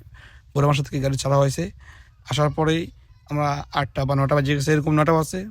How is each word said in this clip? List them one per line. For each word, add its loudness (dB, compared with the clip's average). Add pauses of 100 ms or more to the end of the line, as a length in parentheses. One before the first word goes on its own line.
(540)
বড় 2
মাস 2
থেকে -4
গাড়ি 0
চাওয়া 0
হয়েছে। 0 (600)
আসার 0
পরেই -2 (400)
আমরা -2
আটটা -2
বা 0
নটা 2
বাজে 2
গেছে, 0
এরকম 2
নটা 4
বাজে। -2 (100)